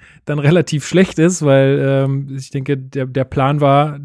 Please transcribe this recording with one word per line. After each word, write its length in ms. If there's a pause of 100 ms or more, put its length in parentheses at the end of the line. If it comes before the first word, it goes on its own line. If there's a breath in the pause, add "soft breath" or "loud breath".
(260 soft breath)
dann 140
relativ 480
schlecht 320
ist, 240
weil, 400
ähm, 440 (100)
ich 140
denke, 260
der, 300
der 180
Plan 340
war, 460